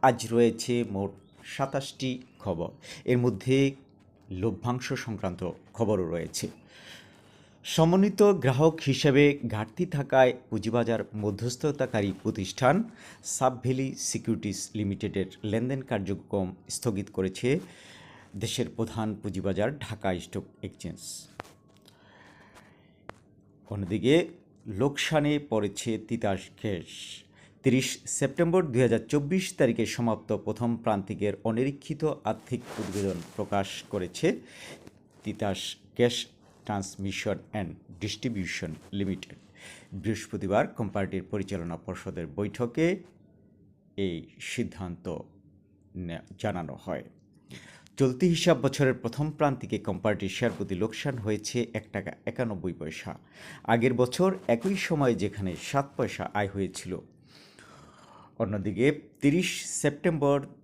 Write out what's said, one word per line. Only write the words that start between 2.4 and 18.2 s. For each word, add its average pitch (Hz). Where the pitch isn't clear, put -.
এর 123
মধ্যে 131
লভ্যাংশ 110
সংক্রান্ত 92
খবরও 101
রয়েছে। 82
সমন্বিত 185
গ্রাহক 156
হিসেবে 143
ঘাটতি 110
থাকায় 131
পুঁজিবাজার 110
মধ্যস্থতাকারী 113
প্রতিষ্ঠান 127
সাবভ্যালি 131
সিকিউরিটিজ -
লিমিটেডের 98
লেনদেন 123
কার্যক্রম 98
স্থগিত 101
করেছে 107